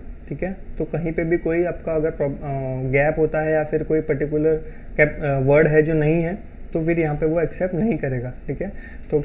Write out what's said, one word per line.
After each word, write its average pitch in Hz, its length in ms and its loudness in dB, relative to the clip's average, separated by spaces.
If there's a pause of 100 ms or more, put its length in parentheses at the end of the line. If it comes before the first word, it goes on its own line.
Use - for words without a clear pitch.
(300)
ठीक 170 140 -4
है। 185 120 -4 (220)
तो 160 80 0
कहीं 165 280 -2
पे 170 100 0
भी 165 140 2
कोई 165 260 2
आपका 165 300 -2
अगर 156 180 2
प्रॉब-, 143 240 -2
अ, 135 560 -4
gap 143 260 4
होता 156 240 2
है 156 100 0
या 156 120 4
फिर 151 200 0
कोई 156 180 2
particular 151 540 2 (420)
कैप-, 151 260 2
अ, 139 160 2
word 143 280 6
है 156 160 6
जो 160 100 0
नहीं 156 300 4
है 175 340 -6 (160)
तो 170 120 0
फिर 170 140 2
यहाँ 151 160 0
पे 151 100 0
वो 160 160 2
accept 180 340 -2
नहीं 196 220 2
करेगा, 127 360 -4 (140)
ठीक 143 140 -4
है। 190 100 -4 (400)
तो 151 140 2